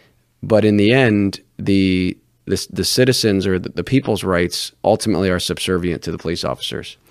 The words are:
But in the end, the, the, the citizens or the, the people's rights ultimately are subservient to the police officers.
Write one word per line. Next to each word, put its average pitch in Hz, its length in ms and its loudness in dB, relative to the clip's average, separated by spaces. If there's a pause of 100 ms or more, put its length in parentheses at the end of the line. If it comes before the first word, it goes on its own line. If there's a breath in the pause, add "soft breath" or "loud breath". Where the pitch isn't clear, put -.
(420 soft breath)
But 104 220 2
in 107 120 4
the 104 160 4
end, 107 480 2 (160)
the, 95 640 0 (280)
the, - 240 -4
the - 140 -4
citizens 113 600 2
or 92 140 0
the, 98 80 -10
the 87 160 -6
people's 120 400 -2
rights 87 480 -2 (100)
ultimately 98 480 2
are 90 80 0
subservient 87 640 -4
to - 80 -6
the 85 80 -8
police 85 260 -6
officers. - 520 -8 (140 loud breath)